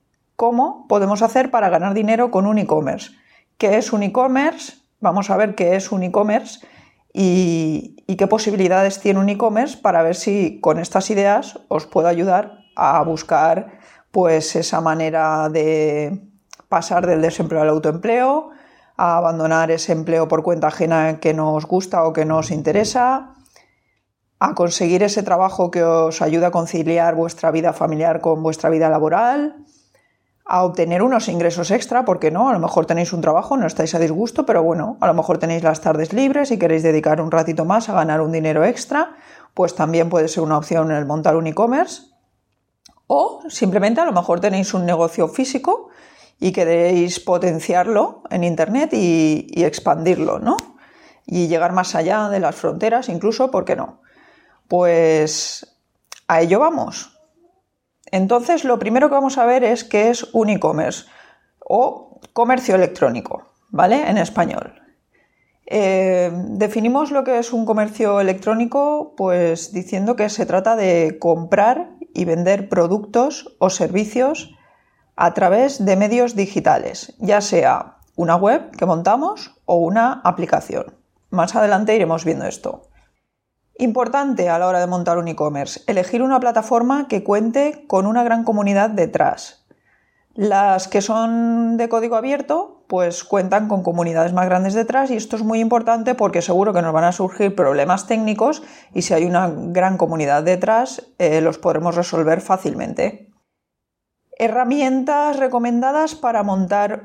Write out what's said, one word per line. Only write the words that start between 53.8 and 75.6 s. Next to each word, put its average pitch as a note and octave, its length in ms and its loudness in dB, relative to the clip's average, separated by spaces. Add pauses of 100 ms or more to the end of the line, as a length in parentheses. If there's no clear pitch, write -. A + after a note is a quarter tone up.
Pues E3 1120 2 (500)
a E3 140 4
ello F3 180 4
vamos. D4 600 -2 (920)
Entonces, A#3+ 520 0
lo B3 160 2
primero B3 300 2
que C#4+ 60 0
vamos C4+ 220 0
a A#3+ 80 2
ver B3 180 4
es A#3 200 0
qué G#3+ 260 2
es A#3+ 240 -2
un A3 160 2
e-commerce - 560 -2 (540)
o - 640 -2 (120)
comercio A#3+ 420 0
electrónico, D3+ 760 -2 (180)
¿vale? G#3 400 2
En G#3+ 80 2
español. - 640 -4 (840)
Eh, F#3 680 0
definimos G#3+ 800 -2
lo C4+ 140 0
que B3 140 0
es A#3+ 120 -6
un A#3 140 -2
comercio G#3+ 560 0
electrónico, A#3 960 -2
pues, F3+ 560 0
diciendo G3 420 -4
que G#3 140 -2
se G#3 160 -4
trata G#3 320 2
de E3+ 420 2
comprar F#3 720 2 (240)
y - 100 -2
vender F3+ 460 0
productos G#3 920 0
o F#3 100 2
servicios G#3+ 880 -2 (600)
a F3 160 2
través A3 500 2